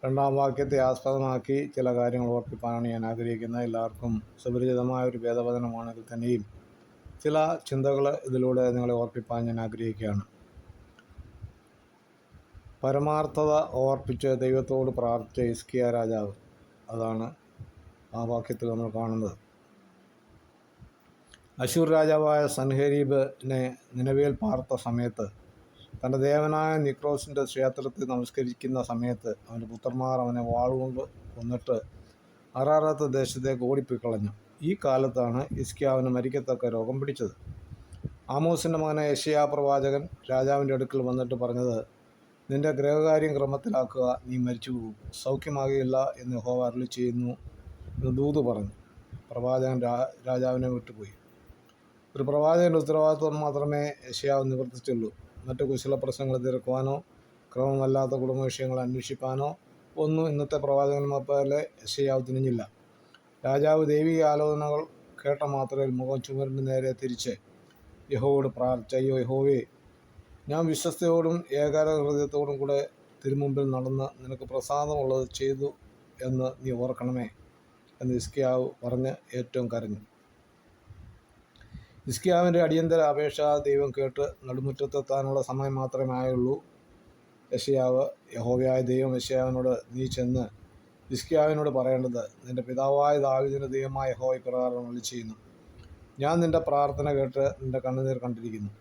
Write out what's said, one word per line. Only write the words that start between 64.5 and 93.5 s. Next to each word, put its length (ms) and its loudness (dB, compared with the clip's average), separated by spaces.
കേട്ട 240 0
മാത്രയിൽ 460 0
മുഖം 260 -2
ചുമരിന് 420 -4
നേരെ 240 0
തിരിച്ച് 320 -4
യഹോവയോട് 420 4
പ്രാർത്ഥിച്ചു, 420 -2
"അയ്യോ 200 2
യഹോവേ, 400 2
ഞാൻ 140 0
വിശ്വസ്തയോടും 680 2
ഏകാഗ്ര 400 2
ഹൃദയത്തോടും 560 0
കൂടെ 220 2
തിരുമുമ്പിൽ 440 0
നടന്ന് 320 -2
നിനക്ക് 300 -12
പ്രസാദമുള്ളത് 720 0
ചെയ്തു 300 0
എന്ന് 200 0
നീ 100 -6
ഓർക്കണമേ" 460 -4
എന്ന് 120 -2
ഹിസ്കിയാവ് 540 0
പറഞ്ഞ് 320 -2
ഏറ്റവും 380 -4
കരഞ്ഞു. 300 -6
ഹിസ്കിയാവിൻ്റെ 560 4
അടിയന്തര 360 4
അപേക്ഷ 260 0
ദൈവം 320 2
കേട്ട് 300 -2
നടുമുറ്റത്തെത്താനുള്ള 1000 -2
സമയം 280 -2
മാത്രമേ 420 -2
ആയുള്ളൂ. 360 2
യെശയ്യാവ് 520 2
യഹോവയായ 460 2
ദൈവം 240 2
യെശയ്യാവിനോട്, 580 0
"നീ 100 -4
ചെന്ന് 300 0
ഹിസ്കിയാവിനോട് 680 2
പറയേണ്ടത്, 460 0
നിന്റെ 240 -6
പിതാവായ 460 4
ദാവീദിൻ്റെ 480 0